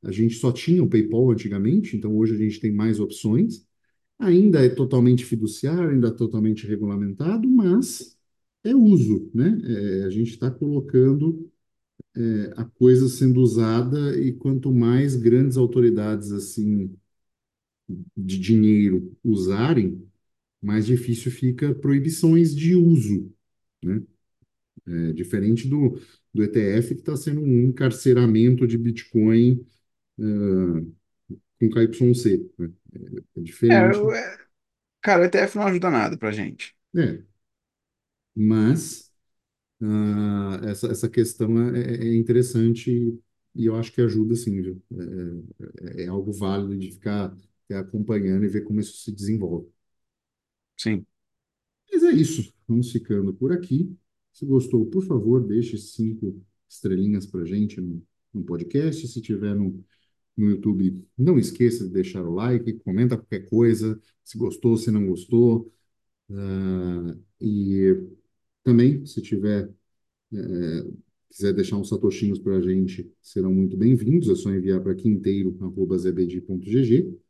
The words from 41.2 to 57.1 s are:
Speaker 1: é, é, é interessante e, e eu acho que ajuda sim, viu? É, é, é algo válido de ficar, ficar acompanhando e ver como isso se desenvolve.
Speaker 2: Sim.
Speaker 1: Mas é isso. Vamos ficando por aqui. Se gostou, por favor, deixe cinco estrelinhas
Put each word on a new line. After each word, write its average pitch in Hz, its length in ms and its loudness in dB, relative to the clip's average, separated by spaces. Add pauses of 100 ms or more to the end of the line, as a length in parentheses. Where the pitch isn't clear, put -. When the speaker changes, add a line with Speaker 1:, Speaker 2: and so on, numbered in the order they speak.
Speaker 1:
é, 120 60 -2 (140)
é, 117 140 -6
é 113 60 0
interessante 117 760 0
e, 117 280 -2 (440)
e - 40 0
eu 113 80 0
acho 113 180 -6
que 123 80 0
ajuda 110 340 0
sim, 101 260 -4
viu? 92 220 -10 (1000)
É, 90 180 -12
é, 85 40 -8
é - 20 -10
algo 98 260 -6
válido 98 440 -6
de 92 140 -10
ficar, 101 440 -8 (320)
ficar 98 140 -8
acompanhando 101 640 -2
e 98 40 0
ver 104 140 -4
como 104 160 -4
isso - 180 -8
se - 140 -14
desenvolve. 98 580 -6 (1080)
Speaker 2:
Sim. 104 280 -4 (840)
Speaker 1:
Mas 339 120 2
é 349 80 6
isso. - 420 0 (140)
Vamos 120 240 0
ficando 101 420 -4
por 131 180 -4
aqui. 180 440 -4 (380)
Se - 120 -12
gostou, 123 420 2
por 190 160 -4
favor, 120 420 0
deixe 110 320 -4
cinco 110 640 -8 (280)
estrelinhas 95 560 -2